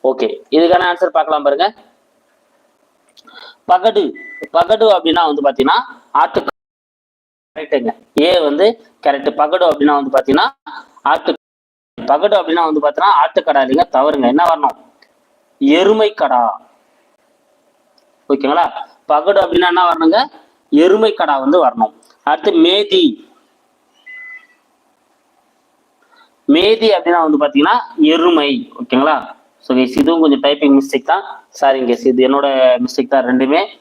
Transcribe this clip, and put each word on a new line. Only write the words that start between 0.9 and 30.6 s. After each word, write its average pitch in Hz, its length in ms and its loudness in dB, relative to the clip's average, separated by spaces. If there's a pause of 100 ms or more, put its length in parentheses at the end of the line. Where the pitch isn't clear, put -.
ஆன்சர் 175 160 -2
பார்க்கலாம் 156 360 -2
பாருங்க. 147 300 -2 (2000)
பகடு, 185 420 0 (380)
பகடு 214 380 2
அப்படின்னா 165 440 0
வந்து 143 80 -4
பாத்தீங்கன்னா 139 360 0 (340)
ஆட்டு, 165 340 -2 (1120)
கரெக்டுங்க. 151 360 -4 (260)
ஏ 175 180 2
வந்து 160 420 0 (220)
கரெக்ட். 139 320 -2
பகடு 170 340 0
அப்படின்னா 143 340 0
வந்து 135 80 -6
பாத்தீங்கன்னா 135 380 0 (540)
ஆட்டு, 151 300 -2 (720)
பகடு 185 300 0
அப்படின்னா 170 280 0
வந்து 156 180 -2
பாத்தீங்கன்னா 147 420 0
ஆட்டுக்கடா 151 400 0
இல்லைங்க, 135 280 0
தவறுங்க. 139 360 0
என்ன 143 160 2
வரணும்? 160 340 -2 (840)
எருமைக்கடா. 160 920 0 (1800)
ஓகேங்களா? 143 420 -2 (360)
பகடு 170 340 0
அப்படின்னா 175 260 0
என்ன 175 220 0
வரணுங்க? 170 360 0 (460)
எருமைக்கடா 175 680 2
வந்து 147 260 2
வரணும். 113 280 -2 (300)
அடுத்து 160 280 0
மேதி, 180 840 0 (3000)
மேதி 208 460 2
அப்படின்னா 170 360 0
வந்து 147 180 0
பாத்தீங்கன்னா 240 320 0 (180)
எருமை. 156 760 0 (100)
ஓகேங்களா? 135 520 -2 (240)
So 127 180 -4
guys, 127 200 -2
இதுவும் 160 240 2
கொஞ்சம் 143 220 2
டைப்பிங் 143 360 2